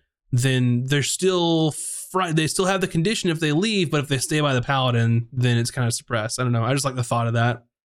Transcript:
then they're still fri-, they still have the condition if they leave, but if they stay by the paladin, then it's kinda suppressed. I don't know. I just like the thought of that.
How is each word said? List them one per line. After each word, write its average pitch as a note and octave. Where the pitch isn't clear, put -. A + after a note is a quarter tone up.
then B2+
they're C#3
still E3+
fri-, -
they D#3
still F3+
have F#3+
the F#3
condition F3+
if D#3+
they D#3
leave, F#3
but D3+
if C3+
they C3+
stay D#3
by C#3+
the B2
paladin, A#2
then B2
it's A#2
kinda A#2+
suppressed. A2+
I B2+
don't A#2+
know. A#2
I B2
just C#3
like C3
the B2+
thought A#2
of A#2
that. A#2